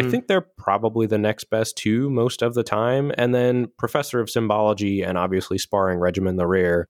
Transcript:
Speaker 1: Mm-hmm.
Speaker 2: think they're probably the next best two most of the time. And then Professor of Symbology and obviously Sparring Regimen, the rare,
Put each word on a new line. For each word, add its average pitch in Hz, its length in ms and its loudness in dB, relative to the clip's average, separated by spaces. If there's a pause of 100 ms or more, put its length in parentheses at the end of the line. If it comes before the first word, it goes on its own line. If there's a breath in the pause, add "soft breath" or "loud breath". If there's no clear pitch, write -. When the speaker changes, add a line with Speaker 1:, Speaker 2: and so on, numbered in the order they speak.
Speaker 1:
Mm-hmm. 123 100 0
Speaker 2:
think 240 160 -2
they're 190 140 2
probably 110 680 0
the 107 100 0
next 107 280 -2
best 113 320 -2
two 123 340 0
most 123 320 0
of 120 100 0
the 120 80 0
time. 120 560 0
And 123 160 2
then 123 360 2 (100)
Professor 127 400 -2
of 110 100 -4
Symbology 104 720 0
and 90 160 -2
obviously 95 400 -2
Sparring 95 400 0
Regimen, 92 380 0
the 90 100 0
rare, 87 440 2